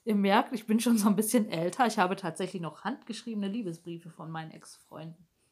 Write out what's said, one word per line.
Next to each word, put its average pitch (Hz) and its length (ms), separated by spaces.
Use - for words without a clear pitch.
Ihr 220 100
merkt, 202 400
ich 226 120
bin 220 140
schon 240 160
so 208 120
ein 202 60
bisschen 214 360
älter. 175 360
Ich 226 120
habe 185 180
tatsächlich 180 460
noch 156 220
handgeschriebene 220 640
Liebesbriefe 170 640
von 160 200
meinen 160 200
Ex-Freunden. 165 760